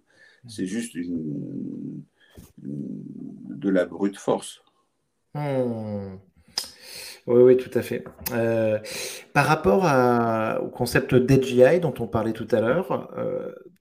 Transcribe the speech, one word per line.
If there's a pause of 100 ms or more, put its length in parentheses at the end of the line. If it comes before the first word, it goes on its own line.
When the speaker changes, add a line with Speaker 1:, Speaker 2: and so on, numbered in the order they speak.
(440)
Speaker 1:
Mhm.
Speaker 2:
c'est
juste
une, (600)
une, (460)
de
la
brute
force. (720)
Speaker 1:
Hmm. (1120)
Oui,
oui,
tout
à
fait. (300)
Euh, (560)
par
rapport
à,
au
concept
d'A
G (220)
I
dont
on
parlait
tout
à
l'heure,
euh, (300)